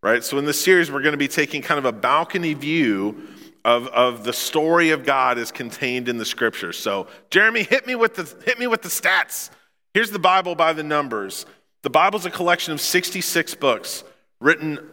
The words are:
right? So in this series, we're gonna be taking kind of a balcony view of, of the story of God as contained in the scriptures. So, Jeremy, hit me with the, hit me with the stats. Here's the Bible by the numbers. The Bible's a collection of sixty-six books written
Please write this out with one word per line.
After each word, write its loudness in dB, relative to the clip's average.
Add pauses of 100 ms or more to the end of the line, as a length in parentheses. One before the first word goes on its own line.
right? 2
So -4
in -2
this -2
series, 4
we're -4
gonna 2
be 0
taking -2
kind 0
of -4
a 2
balcony 0
view -2 (380)
of, 2
of 2
the -2
story 2
of 0
God 2
as -6
contained -6
in -2
the -6
scriptures. -4
So, -4 (240)
Jeremy, 2
hit 0
me -4
with 0
the, -10 (120)
hit 0
me -2
with 0
the -12
stats. -2 (440)
Here's 2
the -6
Bible 2
by 2
the -4
numbers. -4 (360)
The -2
Bible's 4
a -6
collection 0
of -6
sixty-six -2
books -2 (340)
written 0 (140)